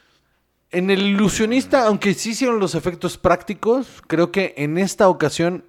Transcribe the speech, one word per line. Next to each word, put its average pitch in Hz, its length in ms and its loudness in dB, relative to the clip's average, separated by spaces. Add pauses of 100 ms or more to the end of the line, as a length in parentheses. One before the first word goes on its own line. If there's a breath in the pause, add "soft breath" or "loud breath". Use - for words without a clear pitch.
(720 soft breath)
En 180 180 0
El 190 120 2
Ilusionista, 220 840 2
aunque 202 280 2
sí - 160 -8
hicieron 233 280 0
los 170 160 -2
efectos 170 420 -4
prácticos, - 920 -2
creo 170 240 0
que 190 240 -2
en 147 220 -4
esta 190 300 2
ocasión, 170 600 0